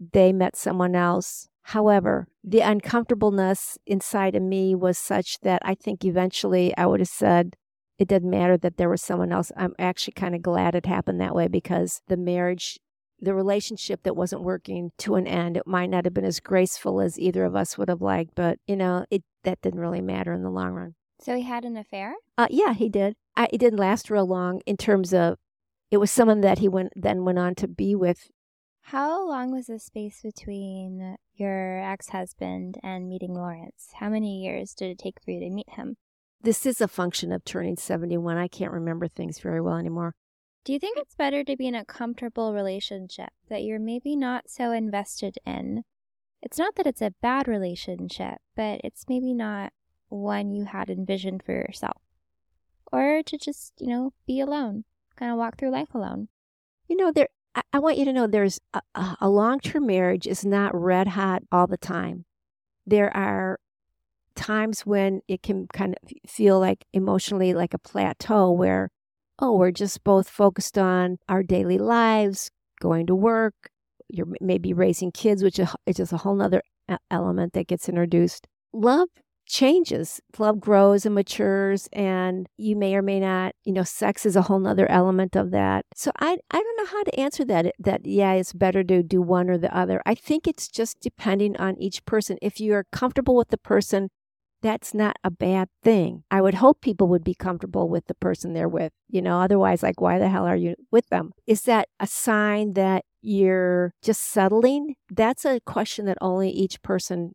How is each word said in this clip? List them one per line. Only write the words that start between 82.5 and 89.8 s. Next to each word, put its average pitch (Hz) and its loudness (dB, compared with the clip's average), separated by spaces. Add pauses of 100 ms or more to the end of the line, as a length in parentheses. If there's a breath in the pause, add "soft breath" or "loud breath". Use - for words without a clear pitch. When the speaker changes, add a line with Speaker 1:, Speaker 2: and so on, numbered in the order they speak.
Speaker 1:
you 214 -2
may 196 2
or 196 2
may 196 0
not, 185 0 (100)
you 202 0
know, 185 2
sex - -2
is 196 4
a 190 8
whole 196 2
nother 190 4
element 185 4
of 190 0
that. 101 0 (100)
So - -4
I, 339 0 (120)
I 370 0
don't 453 -6
know 415 -4
how 415 -4
to 339 -4
answer 277 -2
that, 175 2
that, - -2
yeah, 196 4
it's 185 0
better 185 2
to 180 6
do 180 2
one 180 2
or 175 4
the 170 -2
other. 185 2